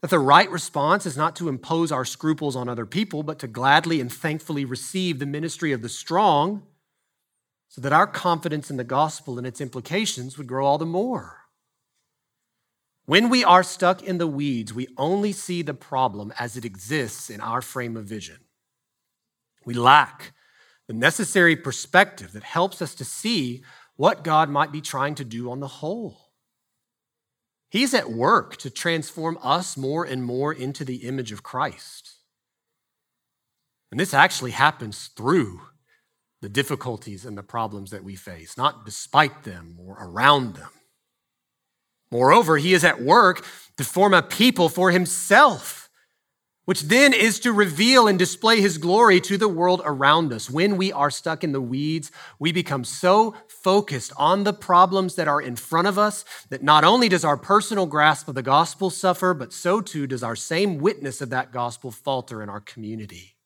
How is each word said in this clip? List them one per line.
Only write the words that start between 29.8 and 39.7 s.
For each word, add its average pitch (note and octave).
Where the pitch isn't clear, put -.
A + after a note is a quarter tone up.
and C3
more C3
into C3+
the B2+
image A#2+
of G2+
Christ. -
And G#2+
this F#3+
actually C#3
happens B2
through A#2
the -
difficulties A2+
and G#2
the G2+
problems G#2
that G2
we F#2+
face, E2+
not B2+
despite D3
them E2+